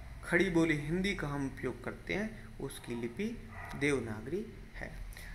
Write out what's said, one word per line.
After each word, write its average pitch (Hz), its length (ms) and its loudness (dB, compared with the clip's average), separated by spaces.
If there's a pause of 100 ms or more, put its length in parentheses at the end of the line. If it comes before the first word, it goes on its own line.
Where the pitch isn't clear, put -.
(240)
खड़ी 185 260 6
बोली 165 280 8
हिंदी 180 360 2
का 151 140 -2
हम 143 180 0
उपयोग 127 380 -4
करते 165 300 -4
हैं, - 440 -4
उसकी 135 360 -6
लिपि 117 300 -2 (520)
देवनागरी 135 680 2 (300)
है। - 160 -6 (440)